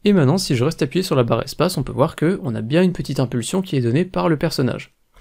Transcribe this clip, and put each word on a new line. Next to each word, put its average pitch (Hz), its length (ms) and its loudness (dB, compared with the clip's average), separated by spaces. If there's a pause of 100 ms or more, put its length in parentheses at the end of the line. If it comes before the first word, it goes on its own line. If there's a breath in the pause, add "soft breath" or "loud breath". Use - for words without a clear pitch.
et 208 80 4
maintenant 165 260 4
si - 160 0
je 117 100 2
reste 165 180 -2
appuyé 165 200 0
sur 160 140 0
la 123 80 4
barre 117 180 0
espace, - 340 -2
on 143 60 -2
peut - 100 -6
voir 147 220 0
que 160 280 0
on 123 120 -6
a 110 80 -4
bien 143 200 2
une 180 100 2
petite 143 280 -4
impulsion 131 420 -2
qui 185 140 -4
est 131 40 2
donnée 123 240 2
par 180 240 -2
le 160 80 2
personnage. 139 580 -2 (260 loud breath)